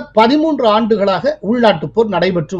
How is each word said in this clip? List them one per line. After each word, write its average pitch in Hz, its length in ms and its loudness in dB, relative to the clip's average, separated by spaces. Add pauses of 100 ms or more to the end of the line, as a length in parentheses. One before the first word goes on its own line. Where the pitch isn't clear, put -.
(160)
பதிமூன்று 277 500 2 (100)
ஆண்டுகளாக 208 600 0 (140)
உள்நாட்டுப் 202 440 0
போர் 208 200 0
நடைபெற்று 165 460 -2